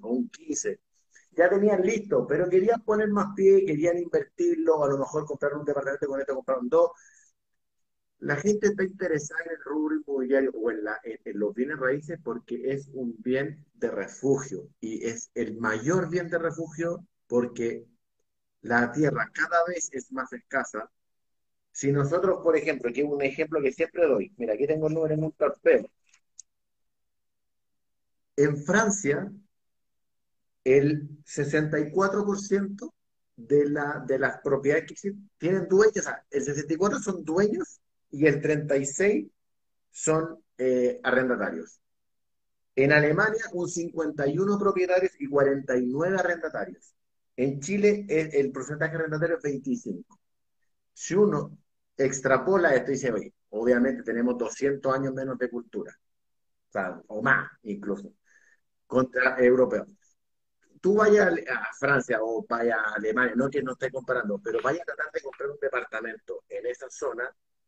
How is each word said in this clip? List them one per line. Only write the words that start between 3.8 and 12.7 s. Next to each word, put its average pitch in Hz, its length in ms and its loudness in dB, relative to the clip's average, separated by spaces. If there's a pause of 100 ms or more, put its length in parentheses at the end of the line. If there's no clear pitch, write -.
invertirlo, 160 880 0
a 139 60 2
lo 139 80 2
mejor 151 280 -4
comprar 143 300 -4
un 147 100 -8
departamento, 139 420 -2
con 135 120 -4
esto 139 140 -4
compraron 127 360 -4
dos. 170 220 4 (1300)
La 147 180 -2
gente 208 320 2
está 196 140 0
interesada 160 600 -4
en 170 60 -10
el 160 120 -10
rubro 151 340 -2
inmobiliario 135 580 0
o 113 160 -2
en 107 120 -6
la, 107 200 -6
en, 110 200 -12
en 101 160 -8
los 104 140 0
bienes 135 240 -4
raíces 151 460 -2
porque 120 480 -6